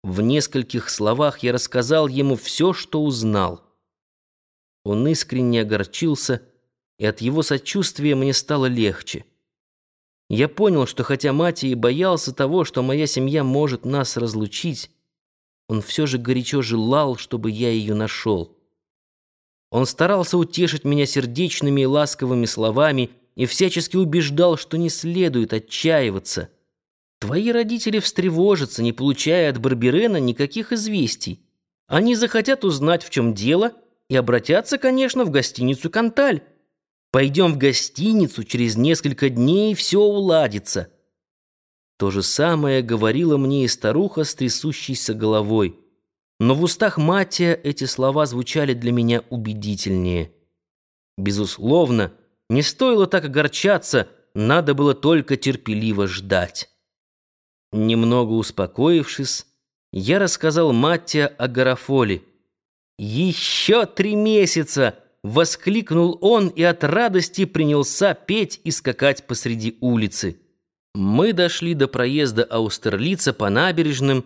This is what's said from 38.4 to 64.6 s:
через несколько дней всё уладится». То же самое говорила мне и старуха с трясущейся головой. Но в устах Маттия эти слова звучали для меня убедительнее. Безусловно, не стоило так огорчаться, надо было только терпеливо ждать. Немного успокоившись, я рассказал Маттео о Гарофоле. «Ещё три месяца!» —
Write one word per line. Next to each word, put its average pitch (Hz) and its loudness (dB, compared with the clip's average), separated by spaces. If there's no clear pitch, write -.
через 117 0
несколько 139 2
дней 160 2
всё - 0
уладится». 160 0
То 98 0
же 95 -2
самое 143 0
говорила 117 0
мне 139 0
и 120 0
старуха 151 0
с 147 -6
трясущейся - -4
головой. 107 0
Но 120 4
в 151 0
устах 185 0
Маттия 175 2
эти 143 -4
слова 135 0
звучали 131 -2
для 120 -2
меня 120 2
убедительнее. 101 -4
Безусловно, 104 0
не 127 2
стоило 226 2
так 175 -2
огорчаться, 147 0
надо 139 2
было 139 2
только 143 2
терпеливо 110 -2
ждать. 92 -4
Немного 113 2
успокоившись, 131 -2
я 101 0
рассказал 160 0
Маттео 151 0
о 127 -4
Гарофоле. 127 0
«Ещё 165 0
три 208 -2
месяца!» — 175 2